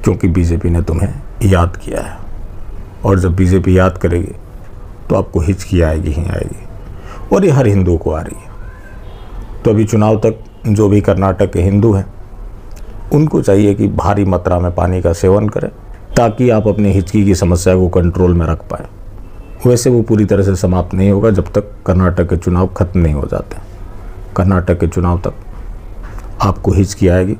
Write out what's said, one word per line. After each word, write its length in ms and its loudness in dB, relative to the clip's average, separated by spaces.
क्योंकि 240 2
बीजेपी 420 2
ने 120 2
तुम्हें 320 -2
याद 340 2
किया 240 -8
है 160 -10
और 140 4
जब 160 2
बीजेपी 420 4
याद 200 2
करेगी, 380 -2
तो 60 2
आपको 240 -2
हिचकी 420 0
आएगी 300 0
ही 140 -2
आएगी।" 400 -6
और 100 4
ये 60 4
हर 160 4
हिंदुओं 300 2
को 140 -2
आ 100 -4
रही 180 -10
है। 100 -18
तो 80 4
अभी 140 4
चुनाव 300 2
तक 280 0
जो 220 4
भी 120 4
कर्नाटक 500 2
के 100 0
हिंदू 320 4
हैं, 200 -2
उनको 280 2
चाहिए 320 4
कि 140 0
भारी 380 0
मात्रा 340 0
में 160 -2
पानी 260 0
का 120 2
सेवन 360 2
करें, 200 -4
ताकि 320 2
आप 180 2
अपनी 240 2
हिचकी 340 2
की 100 4
समस्या 400 2
को 140 4
कंट्रोल 440 2
में 120 2
रख 120 0
पाएँ। 300 -10
वैसे 220 4
वो 120 4
पूरी 240 2
तरह 180 2
से 120 2
समाप्त 380 0
नहीं 180 4
होगा 180 4
जब 180 2
तक 240 -2
कर्नाटक 440 2
के 80 0
चुनाव 300 0
ख़त्म 320 -2
नहीं 140 4
हो 180 -2
जाते। 260 -6
कर्नाटक 420 2
के 80 2
चुनाव 320 0
तक 140 -4
आपको 300 0
हिचकी 360 2
आएगी 320 2